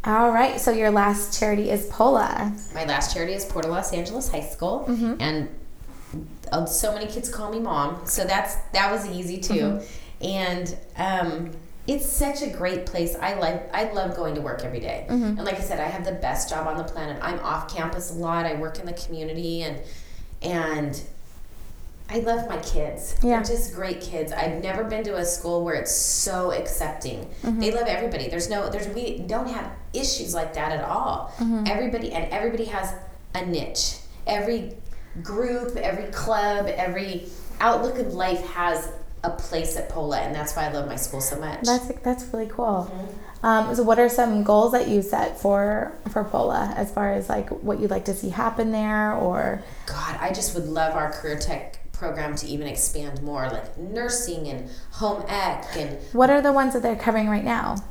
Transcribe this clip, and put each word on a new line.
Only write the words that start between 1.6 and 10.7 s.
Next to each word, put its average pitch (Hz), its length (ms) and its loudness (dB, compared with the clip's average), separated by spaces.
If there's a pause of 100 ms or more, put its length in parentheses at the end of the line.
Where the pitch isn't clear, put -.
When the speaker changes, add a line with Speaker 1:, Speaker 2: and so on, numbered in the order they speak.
Speaker 1:
is 208 160 2
Pola. 220 680 4 (220)
Speaker 2:
My 160 120 -4
last 143 280 0
charity 180 200 -2
is 196 100 -4
Port 160 220 -2
of 165 40 0
Los 185 220 0
Angeles 190 380 -2
High 147 100 2
School, 202 480 -2
Speaker 1:
Mm-hmm. 233 320 2
Speaker 2:
and, 151 280 0 (1000)
uh, 165 140 2
so 214 300 0
many 214 120 -4
kids - 220 -4
call 208 240 -4
me 226 80 -2
mom, 170 460 0
so 196 180 2
that's, 190 300 0 (180)
that 196 180 4
was 214 200 0
easy 180 280 -4
too. 208 160 0
Speaker 1:
Mm-hmm. - 680 -2
Speaker 2:
And, 180 520 -2 (200)